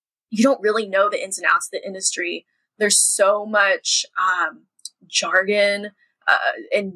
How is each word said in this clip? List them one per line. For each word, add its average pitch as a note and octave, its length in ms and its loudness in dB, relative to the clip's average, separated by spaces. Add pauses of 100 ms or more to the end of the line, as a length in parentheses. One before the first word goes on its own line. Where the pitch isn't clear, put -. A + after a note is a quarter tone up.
(320)
you A3+ 120 2
don't C4+ 180 4
really G#3+ 260 0
know G3 200 2
the G3+ 160 -2
ins F#3+ 140 -10
and F3 80 -8
outs - 220 2
of F#3 120 -8
the - 80 -10
industry. F3 600 -6 (320)
There's G#3 200 2
so G#3 460 2
much, G3+ 600 0 (100)
um, F3+ 460 -2 (440)
jargon, G3+ 840 0 (360)
uh, - 240 2 (220)
and, G3 220 -2